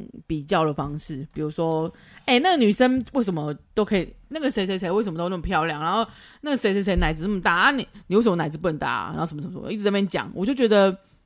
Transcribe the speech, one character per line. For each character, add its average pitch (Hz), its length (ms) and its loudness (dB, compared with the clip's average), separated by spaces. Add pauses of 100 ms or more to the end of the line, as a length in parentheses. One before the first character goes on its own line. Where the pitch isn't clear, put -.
(280)
比 151 160 -6
较 165 200 2
的 151 100 0
方 147 240 -6
式， 156 360 -10
比 156 80 -8
如 151 80 -4
说 165 420 -2 (340)
，“哎， 254 140 4
那 359 120 4
个 339 60 2
女 220 140 4
生 254 300 2 (120)
为 254 100 2
什 196 100 -2
么 151 200 -4 (200)
都 214 100 2
可 208 140 0
以， 170 100 -2 (220)
那 311 100 -8
个 302 120 -2
谁 196 140 -2
谁 190 120 -2
谁 180 140 -2
为 208 120 2
什 196 80 -4
么 160 60 -8
都 170 100 -2
那 190 80 -4
么 170 60 -8
漂 170 240 0
亮， 151 160 -4
然 160 100 -2
后 220 140 0 (360)
那 294 100 -4
个 269 60 0
谁 208 140 0
谁 196 120 0
谁 190 140 0
奶 160 160 2
子 156 100 -8
这 196 60 -2
么 196 120 -2
大 180 120 2
啊， 196 180 4
你， 262 140 -2 (220)
你 180 80 2
为 220 60 6
什 233 80 4
么 180 60 2
奶 160 120 0
子 151 100 -6
不 170 120 0
能 156 80 -2
大 139 120 -4
啊？” 107 220 -4
然 151 80 -8
后 160 60 -2
什 156 100 -8
么 147 60 -10
什 175 60 -8
么 180 60 -12
什 - 60 -12
么， - 120 -10
一 214 60 -6
直 208 60 -8
在 202 60 4
那 196 40 0
边 202 140 2
讲， - 280 -4
我 180 100 -2
就 269 80 0
觉 247 140 2
得 196 280 6 (300)